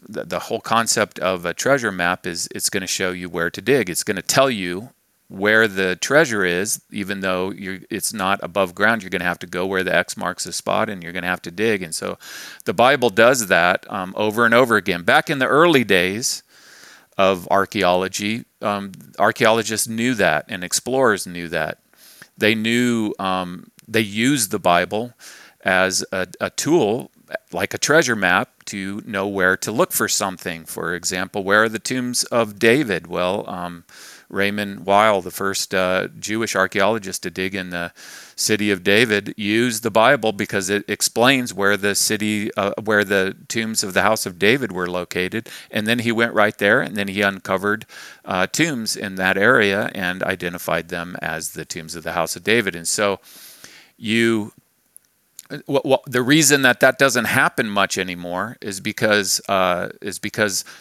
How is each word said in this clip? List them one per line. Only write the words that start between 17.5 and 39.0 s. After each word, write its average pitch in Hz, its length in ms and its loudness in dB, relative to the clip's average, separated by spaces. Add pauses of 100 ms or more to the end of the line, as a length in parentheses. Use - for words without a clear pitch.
archaeology, 98 920 0 (180)
um, 101 280 -4 (280)
archaeologists 110 680 2
knew 113 280 -2
that, 80 320 2
and 90 160 -8
explorers 120 640 0
knew 87 220 -10
that. 80 280 -4 (580)
They 110 200 2
knew, 113 640 0
um, 92 500 -4 (180)
they 110 140 2
used 110 480 0
the 107 100 -4
Bible 90 540 2 (500)
as 92 480 2
a, 92 140 -2 (160)
a 98 80 -2
tool, 135 640 0 (400)
like 90 240 -4
a - 20 -8
treasure 143 380 2
map, 95 340 2 (160)
to 98 400 -8
know 98 220 -4
where 95 300 2
to - 140 -6
look 127 200 0
for 107 160 0
something. 90 580 -4
For 87 300 -6
example, 92 480 -4
where 104 200 4
are 113 60 2
the 110 100 -6
tombs 123 460 -4
of 110 320 -2
David? 113 500 2
Well, 90 420 -2
um, 87 340 -10 (460)
Raymond 101 560 -2
Weil, 101 380 6
the 87 80 -10
first, - 420 -4
uh, 92 340 2 (120)
Jewish 107 360 -4
archaeologist 98 680 0
to 90 80 -6
dig 95 240 -4
in 90 160 -6
the 87 200 -6 (440)
city 104 340 0
of 92 140 0
David, 101 540 2